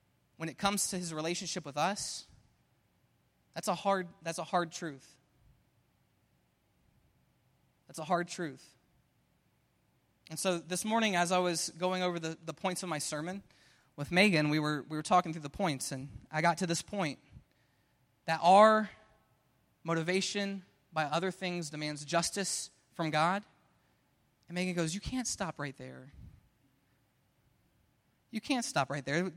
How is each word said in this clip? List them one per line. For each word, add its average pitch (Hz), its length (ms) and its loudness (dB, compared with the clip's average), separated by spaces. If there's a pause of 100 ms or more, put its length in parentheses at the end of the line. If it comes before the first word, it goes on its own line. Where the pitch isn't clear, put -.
(380)
when 165 120 -6
it - 80 -12
comes 202 320 0
to 190 80 -4
his 175 160 -6
relationship 165 520 -4
with 139 120 -8
us, - 480 -2 (1300)
that's - 140 -8
a 190 80 2
hard, 185 320 0 (160)
that's 165 160 -6
a 165 40 -4
hard 175 280 0
truth. 147 340 -10 (2750)
That's - 120 -14
a 160 40 -6
hard 175 240 0
truth. 147 380 -8 (1600)
And 160 100 -10
so 185 180 0
this 165 260 -4
morning, 220 320 2
as 175 160 2
I 185 60 4
was 175 400 0
going 185 240 0
over 180 160 0
the, 160 280 -6
the 160 80 -8
points 185 280 -4
of 185 80 -6
my 156 80 -2
sermon 170 460 -6 (520)
with 143 160 -6
Megan, 175 380 6
we 151 100 2
were, 151 300 -2
we 156 80 -6
were 156 60 -6
talking 175 280 4
through 160 120 -8
the 143 60 -8
points, 147 440 -2
and 135 160 -8 (220)
I 156 100 -2
got 170 160 4
to 190 100 -2
this 165 140 0
point 175 380 -4 (1080)
that 160 180 0
our 208 460 10 (960)
motivation 185 800 0 (280)
by 160 140 0
other 170 260 0
things 175 380 -4
demands 151 340 -6
justice 170 680 -2 (240)
from 160 160 -2
God. 170 320 2 (1040)
And 175 80 -8
Megan 180 180 0
goes, 170 220 0
"You 208 60 -6
can't 254 260 -4
stop 170 320 -4
right 143 180 -6
there. 131 340 -14 (2250)
You 220 100 -8
can't 254 240 -2
stop 139 240 0
right 143 160 -4
there. 165 320 0